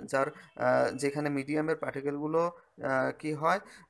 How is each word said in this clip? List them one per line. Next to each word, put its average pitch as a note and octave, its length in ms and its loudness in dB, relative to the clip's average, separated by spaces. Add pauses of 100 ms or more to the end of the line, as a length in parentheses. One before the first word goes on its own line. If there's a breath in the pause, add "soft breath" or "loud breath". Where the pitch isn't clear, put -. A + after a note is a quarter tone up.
যার, C3+ 220 0
আহ, B2+ 680 0
যেখানে C#3+ 340 0
মিডিয়ামের D3+ 460 0
পার্টিকেলগুলো, D3 720 -2
আহ, C3 720 -2
কি D3+ 140 -4
হয়, E3 260 2 (300 loud breath)